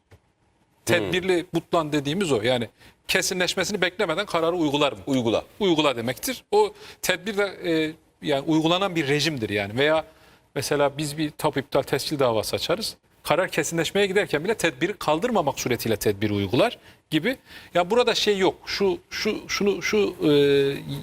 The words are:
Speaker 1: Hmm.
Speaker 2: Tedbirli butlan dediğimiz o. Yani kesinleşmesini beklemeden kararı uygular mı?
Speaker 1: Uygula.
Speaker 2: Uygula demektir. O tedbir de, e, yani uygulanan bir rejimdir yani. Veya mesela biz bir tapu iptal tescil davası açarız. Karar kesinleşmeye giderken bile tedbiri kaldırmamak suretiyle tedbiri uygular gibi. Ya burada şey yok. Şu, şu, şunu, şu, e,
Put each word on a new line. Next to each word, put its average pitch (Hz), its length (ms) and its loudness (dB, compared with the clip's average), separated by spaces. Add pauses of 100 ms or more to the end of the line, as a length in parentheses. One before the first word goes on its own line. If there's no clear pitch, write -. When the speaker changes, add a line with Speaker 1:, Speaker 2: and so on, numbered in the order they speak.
(100)
Speaker 1:
Hmm. - 60 -20 (680)
Speaker 2:
Tedbirli 175 680 0
butlan 165 380 0
dediğimiz 151 400 0
o. 104 100 2
Yani 120 260 0 (400)
kesinleşmesini 185 720 -2
beklemeden 180 460 0
kararı 170 300 0
uygular 147 360 2
mı? 104 140 -10
Speaker 1:
Uygula. 117 380 2 (160)
Speaker 2:
Uygula 151 360 4
demektir. 123 540 -6
O 208 220 2 (300)
tedbir 190 360 -2
de, 202 60 2 (200)
e, 160 280 0 (300)
yani 139 240 0
uygulanan 165 500 2
bir 147 120 0
rejimdir 143 420 0
yani. 104 280 -2
Veya 156 260 4 (500)
mesela 143 440 0
biz 151 200 -6
bir 151 120 -2
tapu 147 300 -2
iptal 135 220 0
tescil 143 360 -4
davası 113 380 0
açarız. - 400 -4 (260)
Karar 170 260 0
kesinleşmeye 170 580 -2
giderken 180 380 0
bile 220 100 0
tedbiri 165 380 -2
kaldırmamak 165 680 0
suretiyle 113 360 0
tedbiri 104 360 0
uygular 110 460 0 (320)
gibi. 160 260 0 (380)
Ya 175 160 2
burada 233 240 4
şey 202 240 2
yok. 185 160 4 (120)
Şu, 185 320 0 (120)
şu, - 380 -4
şunu, 196 340 0
şu, 196 400 0
e, 160 60 2 (760)